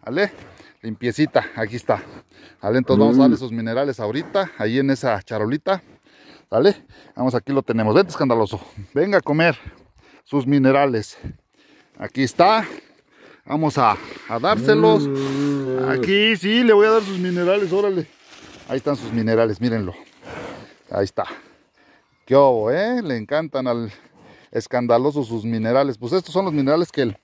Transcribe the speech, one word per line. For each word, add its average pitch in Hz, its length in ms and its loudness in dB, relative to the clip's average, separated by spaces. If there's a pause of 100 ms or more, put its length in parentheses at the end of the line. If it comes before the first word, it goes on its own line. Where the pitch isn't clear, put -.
¿Vale? 180 260 -4 (520)
Limpiecita, 117 640 -2 (100)
aquí 113 200 -6
está. 113 240 -2 (600)
¿Vale? 107 160 0
Entonces 131 220 2
vamos 233 180 6
a - 40 8
darle 247 140 6
sus 123 140 -8
minerales 117 480 -4
ahorita, 151 580 -4
ahí 113 220 -2
en 139 120 2
esa 123 320 -2
charolita. 131 600 -4 (680)
¿Vale? 165 380 2 (300)
Vamos, 127 180 -2
aquí 127 180 -4
lo 135 100 0
tenemos. 113 320 0
Vente, 170 160 4
Escandaloso. 113 500 0 (340)
Venga 185 240 2
a - 20 4
comer 156 360 0 (680)
sus 143 240 -2
minerales. 135 720 2 (800)
Aquí 113 240 -6
está. 190 420 2 (800)
Vamos 151 340 -2
a, 113 180 4 (320)
a 117 100 -4
dárselos. 170 680 2 (800)
Aquí, 196 480 2
sí, 214 260 0
le 233 100 4
voy 208 140 6
a 220 40 2
dar 220 120 4
sus 196 160 -8
minerales, 180 540 0
órale. 190 340 -2 (640)
Ahí 127 80 -4
están 143 180 -2
sus 113 180 -10
minerales, 113 480 0
mírenlo. 110 320 -4 (1000)
Ahí 101 120 0
está. 101 200 -6 (1000)
¿Qué 131 120 2
hubo, 123 340 4
eh? 220 320 -2
Le 143 140 -4
encantan 139 500 -4
al 117 240 -4 (640)
Escandaloso 123 720 0
sus 110 200 -8
minerales. 117 540 0
Pues 120 140 -8
estos 180 200 -4
son 190 120 0
los 175 100 -4
minerales 151 380 0
que 143 100 -2
el 107 220 -4